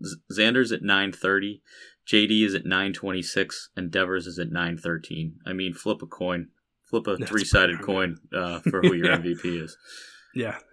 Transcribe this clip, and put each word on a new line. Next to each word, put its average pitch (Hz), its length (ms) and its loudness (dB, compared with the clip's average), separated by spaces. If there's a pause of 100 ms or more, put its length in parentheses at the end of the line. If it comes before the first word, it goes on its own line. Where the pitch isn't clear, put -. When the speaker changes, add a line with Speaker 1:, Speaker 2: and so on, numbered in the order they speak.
Speaker 1:
Z-, 95 140 -8 (140)
Xander's 113 400 4
at 92 120 -4
nine 98 280 2
thirty, 98 500 0 (440)
J 107 220 4
D 110 180 4
is 98 100 0
at 87 100 -4
nine 92 280 0
twenty-six, 92 840 -4
and 90 160 -6
Devers 92 360 0
is 87 120 -10
at 85 120 -4
nine 85 260 -4
thirteen. 80 680 -6
I 92 80 -6
mean, 92 200 -4
flip 104 280 -4
a - 40 -14
coin. 87 440 -4 (400)
Flip 113 180 -2
a 95 100 0
Speaker 2:
That's 110 120 -6
Speaker 1:
three-sided 95 520 4
Speaker 2:
pretty - 40 -10
Speaker 1:
coin, 95 320 0 (160)
uh, 87 260 -2
Speaker 2:
<laughs> - 100 2
Speaker 1:
for 95 120 2
who 92 120 8
your 87 140 2
Speaker 2:
Yeah. 90 80 4
Speaker 1:
M 85 80 0
V 87 120 0
P 87 220 -4
is. 80 180 -10 (580)
Speaker 2:
Yeah, 113 240 -4 (160)